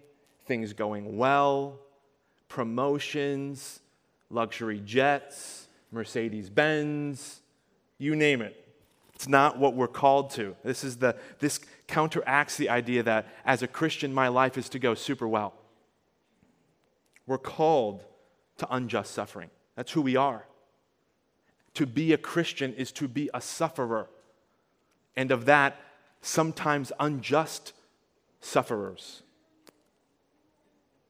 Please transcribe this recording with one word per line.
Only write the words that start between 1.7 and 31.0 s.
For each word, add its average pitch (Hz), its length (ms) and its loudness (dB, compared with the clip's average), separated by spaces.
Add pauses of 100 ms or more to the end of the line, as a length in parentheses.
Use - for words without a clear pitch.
promotions, 139 1300 -4 (480)
luxury 110 520 -4
jets, 131 840 -2 (240)
Mercedes-Benz, 131 1500 -2 (560)
you 147 180 -2
name 147 260 4
it. 104 180 -10 (560)
It's - 120 -10
not 139 300 6
what 135 160 6
we're 123 140 2
called 139 440 4
to. 101 320 -8
This 123 200 -4
is 127 140 -8
the, 123 200 2 (220)
this 143 200 0 (280)
counteracts 151 680 0
the 147 140 -2
idea 120 340 2
that 110 220 2 (200)
as 131 180 2
a 123 40 -4
Christian, 151 460 -2
my 131 140 4
life 127 300 2
is 123 120 -8
to 139 100 -8
go 120 140 2
super 120 340 -4
well. 107 260 -2 (1700)
We're 131 140 -2
called 123 680 0 (520)
to - 160 -6
unjust 117 400 -2
suffering. 101 360 -8 (260)
That's 127 180 -10
who 160 80 0
we 131 140 2
are. 127 300 0 (1300)
To 143 120 0
be 151 260 2
a 147 60 4
Christian 143 560 -2
is 127 180 -6
to 147 140 -6
be 135 260 -4
a 123 80 -6
sufferer, 120 640 -4 (1080)
and 131 160 0
of 117 140 2
that, 139 340 6 (420)
sometimes 151 800 0
unjust 143 760 -2 (680)
sufferers. 101 840 -4 (1900)